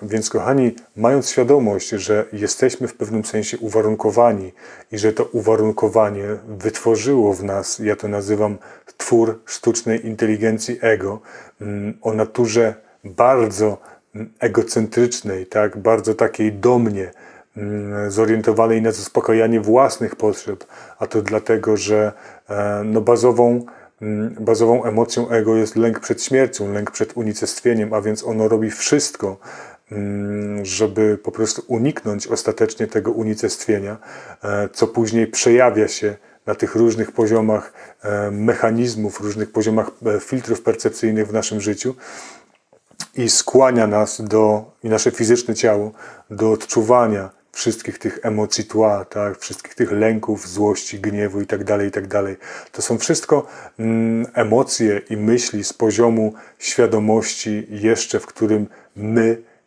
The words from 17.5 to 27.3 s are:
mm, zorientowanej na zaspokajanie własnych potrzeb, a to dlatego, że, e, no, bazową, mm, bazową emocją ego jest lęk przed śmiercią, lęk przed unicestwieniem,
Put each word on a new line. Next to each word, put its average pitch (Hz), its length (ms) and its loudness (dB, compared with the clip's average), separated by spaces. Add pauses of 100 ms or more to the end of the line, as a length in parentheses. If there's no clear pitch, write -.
mm, 104 540 -6
zorientowanej 113 680 2
na 113 100 2
zaspokajanie 113 720 2
własnych 117 540 2
potrzeb, 104 500 -4 (340)
a 107 80 -4
to 110 140 -2
dlatego, 107 560 0
że, 104 340 0 (380)
e, 104 360 -4
no, 110 160 0
bazową, 120 640 4 (360)
mm, 107 380 -6
bazową 113 440 2
emocją 117 460 -2
ego 113 260 2
jest 107 200 0
lęk 113 240 2
przed - 240 -6
śmiercią, 120 500 0
lęk 104 180 -6
przed - 260 -6
unicestwieniem, 110 760 -2